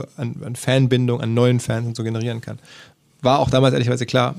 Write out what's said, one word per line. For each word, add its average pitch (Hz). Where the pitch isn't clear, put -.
an, 120
an 127
Fanbindung, 127
an 113
neuen 123
Fans 117
und 113
so 113
generieren 113
kann. 113
War 127
auch 135
damals 131
ehrlicherweise 123
klar, 127